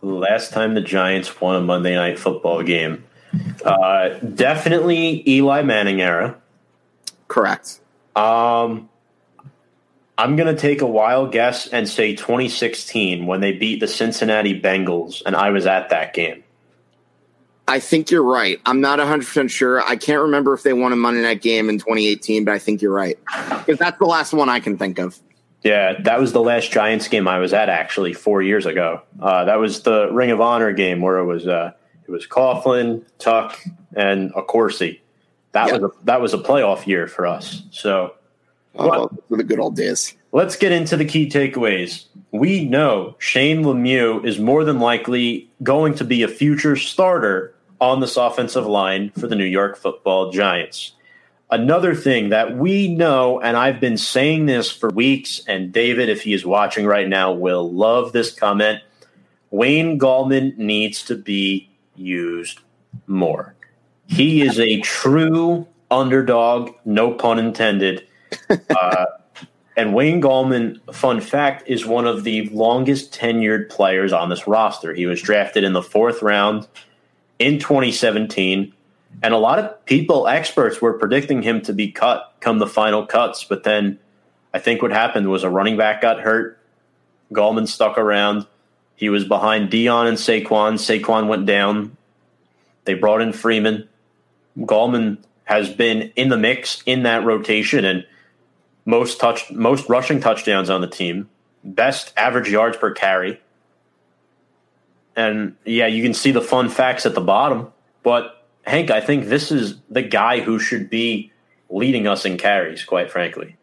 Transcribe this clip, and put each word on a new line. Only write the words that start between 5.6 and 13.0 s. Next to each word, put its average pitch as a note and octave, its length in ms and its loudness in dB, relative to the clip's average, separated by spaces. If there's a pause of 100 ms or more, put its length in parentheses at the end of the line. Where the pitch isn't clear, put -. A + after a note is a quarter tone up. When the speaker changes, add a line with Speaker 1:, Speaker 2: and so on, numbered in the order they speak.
Speaker 1:
Manning G2+ 380 0
era. F#2 340 -2 (920)
Speaker 2:
Correct. - 520 -2 (360)
Speaker 1:
Um, A#2 720 0 (1300)
I'm B2+ 180 2
gonna D#3+ 200 2
take C#3+ 260 0
a C#3 60 0
wild A#2 440 2
guess A#2 360 0
and A#2 200 -2
say G#2+ 280 0
twenty B2 340 -2
sixteen G2 760 -4